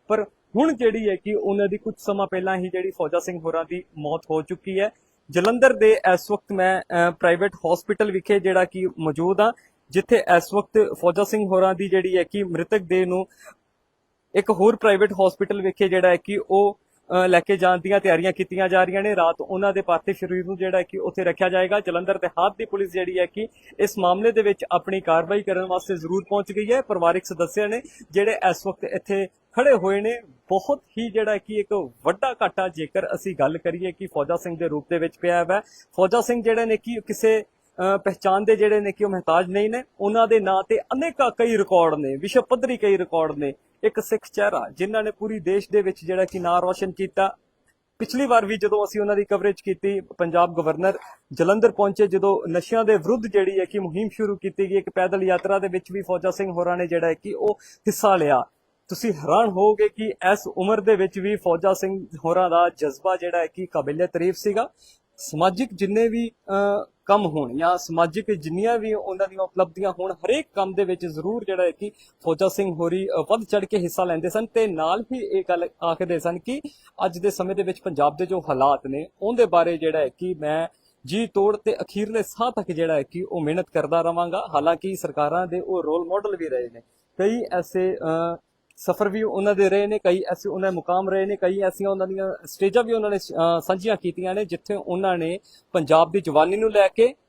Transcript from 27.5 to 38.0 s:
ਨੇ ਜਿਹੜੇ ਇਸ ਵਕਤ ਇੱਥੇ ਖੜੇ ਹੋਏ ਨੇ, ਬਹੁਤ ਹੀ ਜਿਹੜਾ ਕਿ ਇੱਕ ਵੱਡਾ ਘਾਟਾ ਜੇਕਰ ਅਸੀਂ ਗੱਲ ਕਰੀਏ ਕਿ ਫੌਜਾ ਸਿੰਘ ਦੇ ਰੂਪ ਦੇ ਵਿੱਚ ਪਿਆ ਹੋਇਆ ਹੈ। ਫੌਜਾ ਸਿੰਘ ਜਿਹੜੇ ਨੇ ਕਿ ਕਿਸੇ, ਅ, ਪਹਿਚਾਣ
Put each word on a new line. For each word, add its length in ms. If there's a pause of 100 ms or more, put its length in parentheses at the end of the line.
ਨੇ 140 (300)
ਜਿਹੜੇ 200
ਇਸ 360
ਵਕਤ 160
ਇੱਥੇ 440
ਖੜੇ 460
ਹੋਏ 280
ਨੇ, 200 (280)
ਬਹੁਤ 320 (160)
ਹੀ 140
ਜਿਹੜਾ 260
ਕਿ 180
ਇੱਕ 180 (320)
ਵੱਡਾ 280
ਘਾਟਾ 340
ਜੇਕਰ 480
ਅਸੀਂ 240
ਗੱਲ 180
ਕਰੀਏ 340
ਕਿ 160
ਫੌਜਾ 280
ਸਿੰਘ 220
ਦੇ 100
ਰੂਪ 220
ਦੇ 80
ਵਿੱਚ 240
ਪਿਆ 220
ਹੋਇਆ 140
ਹੈ। 40 (340)
ਫੌਜਾ 260
ਸਿੰਘ 220
ਜਿਹੜੇ 220
ਨੇ 120
ਕਿ 300
ਕਿਸੇ, 360 (360)
ਅ, 180
ਪਹਿਚਾਣ 440